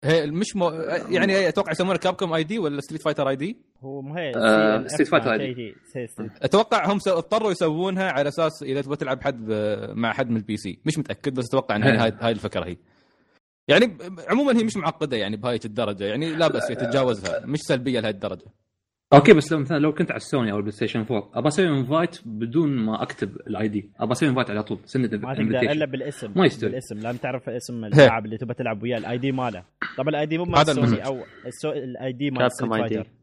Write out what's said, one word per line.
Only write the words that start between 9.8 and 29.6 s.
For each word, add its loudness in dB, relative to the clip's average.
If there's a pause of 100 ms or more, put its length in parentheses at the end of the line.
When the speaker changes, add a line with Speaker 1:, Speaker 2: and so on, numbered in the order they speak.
Speaker 1:
مع 0
حد -2
من 0
البي -4
سي، -8
مش -2
متاكد، -6
بس -4
اتوقع 0
ان 0
هي 6
Speaker 3:
إيه. 4
Speaker 1:
هاي، 2
هاي 0
الفكره -4
هي. -10 (920)
يعني 6
ب-، -8 (100)
عموما 2
هي 0
مش -2
معقده -4
يعني -2
بهاي -2
الدرجه، -4
يعني -2
لا 2
بس -2
يتجاوزها، -2
مش -4
سلبيه -2
لهالدرجه. -6 (680)
Speaker 3:
اوكي، 12
بس 4
لو 0
مثلًا -2
لو 2
كنت -2
على -6
السوني -2
او -2
البلاي -4
ستيشن -2
فور، -2
ابى 0
اسوي 2
انفايت 0
بدون -2
ما 0
اكتب -8
الاي -4
دي، -4
ابى -2
اسوي 0
انفايت 0
على -4
طول، -6
سند -2
Speaker 2:
ما -6
تقدر -4
Speaker 3:
انفيتيشن. 0
Speaker 2:
الا 0
بالاسم، -8
Speaker 3:
ما 6
يستوي. 2
Speaker 2:
بالاسم، -8
لان -6
تعرف -6
اسم -8
Speaker 1:
هي. -10
Speaker 2:
اللاعب 8
اللي -8
تبى -8
تلعب -4
وياه، -2
الاي -6
دي -2
ماله. -4 (340)